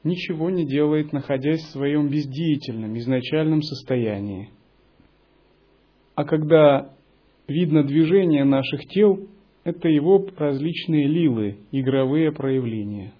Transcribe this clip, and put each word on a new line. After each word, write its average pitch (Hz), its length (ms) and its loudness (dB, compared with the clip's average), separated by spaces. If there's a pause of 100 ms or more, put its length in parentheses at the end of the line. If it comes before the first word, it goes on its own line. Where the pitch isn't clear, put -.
ничего 175 460 -4
не 180 140 -2
делает, 151 480 0
находясь 143 500 -2
в - 80 -18
своём 143 380 0
бездеятельном 135 920 -4
изначальном 147 640 0
состоянии. 104 880 -6 (1600)
А 147 100 -4
когда 151 720 4 (540)
видно 151 340 2
движение 156 640 2
наших 135 420 0
тел, 196 400 2 (380)
это 170 240 -4
его 180 380 4 (100)
различные 151 680 -2
лилы, 120 520 0 (120)
игровые 135 600 0
проявления. 113 880 -6